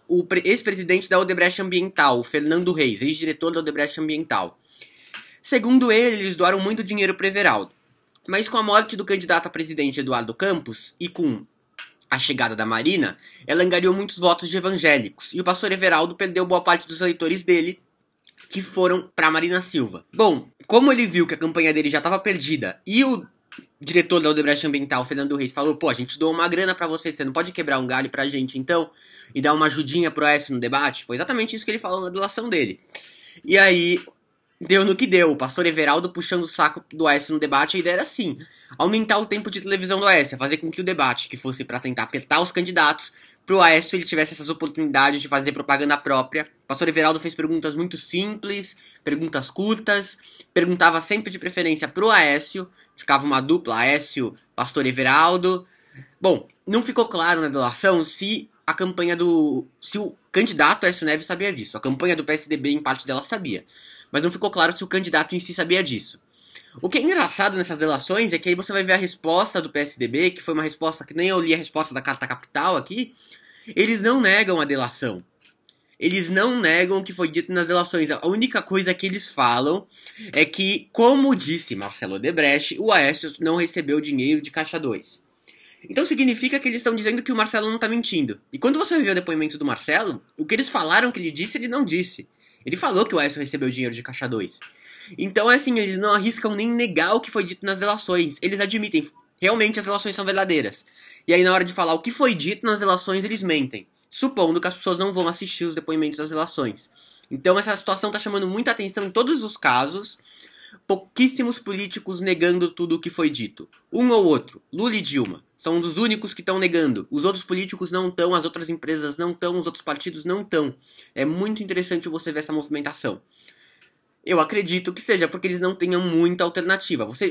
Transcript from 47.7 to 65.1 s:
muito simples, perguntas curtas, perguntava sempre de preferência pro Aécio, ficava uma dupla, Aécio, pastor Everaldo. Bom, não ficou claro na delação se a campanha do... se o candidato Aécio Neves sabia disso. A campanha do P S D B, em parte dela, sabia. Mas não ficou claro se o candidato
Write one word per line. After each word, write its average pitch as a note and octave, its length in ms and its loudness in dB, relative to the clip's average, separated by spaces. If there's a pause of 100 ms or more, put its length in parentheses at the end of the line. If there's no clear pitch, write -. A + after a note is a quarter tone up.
muito F3+ 200 -4
simples, G3+ 800 -6 (280)
perguntas D3 440 -4
curtas, G3+ 680 -2 (340)
perguntava E3+ 480 4
sempre G#3 300 -4
de F#3 80 -10
preferência D#3+ 480 -2
pro G#3 240 2
Aécio, E3 580 2 (280)
ficava C#3 280 0
uma C3+ 160 2
dupla, C3+ 360 0
Aécio, C3+ 580 0 (220)
pastor C3 300 -2
Everaldo. E3 800 2 (540)
Bom, F3+ 280 2 (180)
não A3 160 0
ficou A#3 240 0
claro E3+ 360 2
na D3 60 0
delação C#3+ 540 2
se G3+ 460 -6 (180)
a D#3+ 80 -2
campanha F3+ 400 -2
do... D#3+ 540 2 (120)
se - 180 -6
o F#3 180 -8 (160)
candidato F#3 520 4
Aécio F3 220 2
Neves D#3 200 0
sabia F#3+ 260 -4
disso. A#2 240 -10
A - 40 -12
campanha D#3+ 360 0
do D#3 80 -4
P D3+ 80 -2
S D#3 160 -4
D D3+ 80 0
B, C#3 140 -2
em C#3+ 120 -2
parte B2+ 240 -4
dela, C3+ 160 -4
sabia. E3+ 420 -6 (460)
Mas D3 140 0
não F3 80 0
ficou G3 180 -2
claro E3+ 220 2
se F3+ 100 -6
o F#3 60 -8
candidato F3+ 480 0